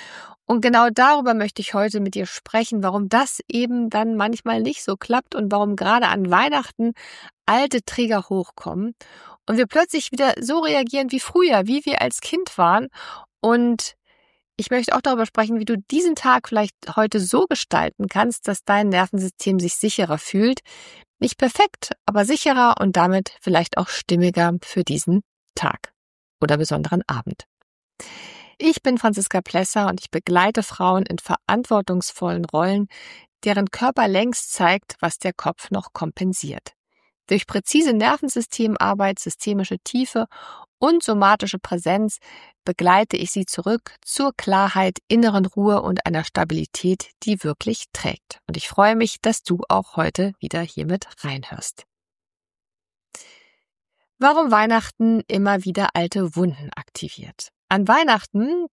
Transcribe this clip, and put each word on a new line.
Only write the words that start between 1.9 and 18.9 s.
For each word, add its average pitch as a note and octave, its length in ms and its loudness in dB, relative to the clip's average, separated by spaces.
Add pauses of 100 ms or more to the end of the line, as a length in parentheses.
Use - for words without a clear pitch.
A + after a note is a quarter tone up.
mit G3 120 -4
dir G3 120 -4
sprechen, A3 580 -4
warum G3 240 -2
das B3 320 2 (100)
eben A#3+ 400 -2
dann A3 260 0
manchmal A3+ 460 -2
nicht C4 220 -4
so G3 140 -4
klappt - 360 -4
und G3+ 180 -4
warum G#3 260 0
gerade G#3+ 300 2
an F#3+ 220 -2
Weihnachten A#3 600 0 (540)
alte B3+ 380 2
Trigger A3 460 -2
hochkommen F#3+ 640 -6 (500)
und A3 120 0
wir A#3+ 100 4
plötzlich D#4+ 440 0
wieder C4 300 2
so C#4+ 180 -2
reagieren C#4 520 0
wie C4+ 100 -2
früher, C4+ 460 4
wie C#4 180 -2
wir - 160 0
als B3 180 -2
Kind - 380 -6
waren. F#3+ 320 2 (500)
Und A#3 560 0 (600)
ich - 140 -8
möchte B3 240 0
auch B3+ 60 0
darüber A#3+ 240 0
sprechen, A3 340 0
wie G#3+ 60 -6
du A3+ 120 0
diesen D#4+ 380 0
Tag B3 340 0
vielleicht G#3+ 260 -2 (200)
heute G#3+ 240 2
so B3 260 2
gestalten - 640 -2
kannst, A3 400 -2
dass G3+ 180 -4
dein G3+ 240 2
Nervensystem F#3+ 720 0